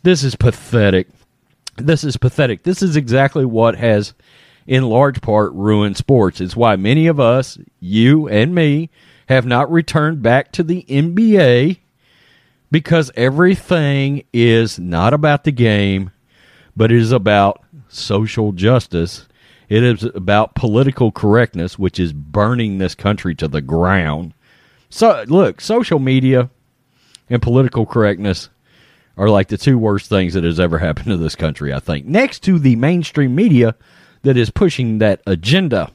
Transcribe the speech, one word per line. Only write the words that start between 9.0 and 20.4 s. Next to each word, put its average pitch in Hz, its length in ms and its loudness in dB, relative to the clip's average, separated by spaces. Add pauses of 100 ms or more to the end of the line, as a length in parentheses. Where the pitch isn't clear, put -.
have 127 180 2
not 127 240 0
returned 160 500 0
back 120 320 2
to 170 120 -4
the 175 240 -4
N 151 260 -2
B 214 240 4
A 139 420 2 (920)
because 156 420 0
everything 143 1160 0
is 113 480 2
not 87 340 0
about 147 300 0
the 151 80 0
game, 101 580 0 (680)
but 113 140 2
it 120 80 4
is 113 140 2
about 101 500 2 (260)
social 107 600 -4
justice. 92 800 -2 (400)
It 110 160 2
is 117 180 0
about 104 540 -2